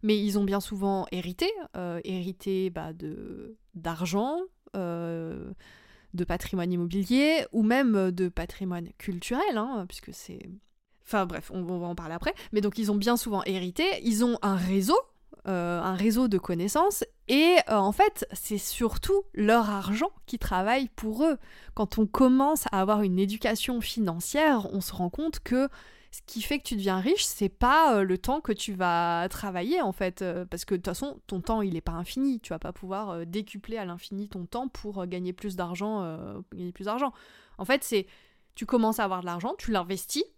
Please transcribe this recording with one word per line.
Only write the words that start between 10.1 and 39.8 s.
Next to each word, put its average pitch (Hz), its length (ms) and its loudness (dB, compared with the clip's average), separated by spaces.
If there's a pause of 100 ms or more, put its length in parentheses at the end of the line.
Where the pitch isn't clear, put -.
c'est, - 260 -16 (680)
enfin 202 200 0
bref, 165 280 -10
on, 180 140 -4
on 180 120 -4
va 170 80 -4
en 175 80 -4
parler 170 200 -8
après, 277 180 -2 (180)
mais 208 100 2
donc 202 160 -2
ils 214 140 0
ont 202 40 2
bien 220 220 4
souvent 208 260 -2
hérité, 190 420 -2 (180)
ils 226 220 4
ont 233 160 2
un 196 140 2
réseau, 190 420 4 (500)
euh, 175 340 0
un 185 120 0
réseau 220 340 4
de 196 100 2
connaissances, 202 680 2 (240)
et, 320 300 8 (120)
euh, 220 60 4
en 202 160 4
fait, 392 420 4
c'est 208 240 -6
surtout 247 680 0 (120)
leur 214 340 6
argent 208 400 -2 (160)
qui - 140 -6
travaille 220 560 2
pour 220 280 -2
eux. 320 140 4 (380)
Quand 214 240 0
on 220 80 6
commence 262 640 6
à 196 100 2
avoir 208 220 4
une 185 160 2
éducation 220 600 0
financière, 220 960 2
on 196 80 -2
se - 120 -6
rend 180 180 -2
compte 320 300 -4
que 262 280 2 (420)
ce - 140 -14
qui - 160 -8
fait 294 160 -2
que 277 60 -6
tu - 120 -4
deviens 190 240 0
riche, 302 240 2
c'est - 260 0
pas, 269 480 6
euh, 196 60 6
le 185 140 2
temps 277 240 0
que - 100 -2
tu 208 220 -4
vas 170 560 2
travailler, 202 500 -2
en 196 120 0
fait, 185 320 -4
euh, 180 200 -4
parce 175 220 -10
que - 80 -2
de 180 60 0
toute - 80 -6
façon, 269 400 -6
ton 190 120 -4
temps, 220 220 0
il 190 140 -2
est 165 60 -4
pas - 100 -6
infini, 240 480 -2
tu - 100 -16
vas 160 80 -6
pas - 160 -8
pouvoir, 190 380 -8
euh, 170 140 -6
décupler 208 520 -8
à 208 80 -6
l'infini 196 420 -10
ton 180 200 -10
temps 254 200 -6
pour, 208 340 -8
euh, 180 40 -4
gagner 180 280 -4
plus 190 220 -8
d'argent, 190 460 -4
euh, 165 400 -8 (100)
gagner 180 200 -10
plus 190 140 -10
d'argent. 247 280 -2 (460)
En 185 60 -8
fait, 269 180 2
c'est, 196 240 0 (480)
tu 233 100 -8
commences 220 340 4
à 226 40 2
avoir 185 180 0
de 180 60 -6
l'argent, 175 320 -4
tu - 120 -4
l'investis 190 540 -2 (120)